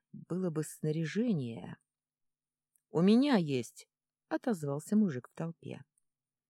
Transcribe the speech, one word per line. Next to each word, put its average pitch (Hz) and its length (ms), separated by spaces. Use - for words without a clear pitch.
Было 180 380
бы 156 120
снаряжение». 156 1120
«У 147 100
меня 240 360
есть», — 143 520
отозвался 156 640
мужик 180 340
в - 60
толпе. - 480